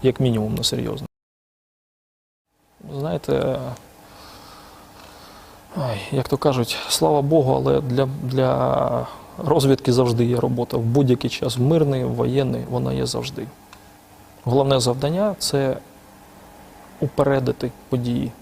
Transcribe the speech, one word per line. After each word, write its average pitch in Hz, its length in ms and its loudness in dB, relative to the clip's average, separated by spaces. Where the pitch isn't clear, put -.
Як 127 180 2
мінімум 113 360 2
несерйозне. - 520 -4
Знаєте, 139 680 -2
Ай, 120 220 -4
як 131 160 -2
то 135 100 -2
кажуть, 127 400 0
слава 156 320 2
Богу, 139 320 4
але 135 280 2
для, 135 260 0
для 131 840 0
розвідки 135 480 2
завжди 120 320 2
є 120 140 2
робота. 123 380 -2
В 120 40 0
будь-який 123 480 2
час, 123 280 -4
в 123 40 0
мирний, 139 420 2
в 123 100 -2
воєнний, 123 560 0
вона 127 240 -2
є 131 120 -2
завжди. - 420 -8
Головне 135 360 4
завдання — 143 600 0
це 135 380 -2
упередити 135 720 0
події 123 420 -2